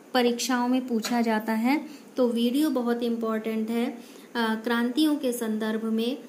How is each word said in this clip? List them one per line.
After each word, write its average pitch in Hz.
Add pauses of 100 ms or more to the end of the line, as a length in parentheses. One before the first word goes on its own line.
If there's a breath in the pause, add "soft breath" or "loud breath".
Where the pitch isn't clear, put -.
(140)
परीक्षाओं 247
में 254
पूछा 240
जाता 220
है, 247 (320 loud breath)
तो 254
video 240
बहुत 240
important 220
है। 233 (460 loud breath)
अ, 226
क्रांतियों 254
के 262
संदर्भ 220
में 226 (120)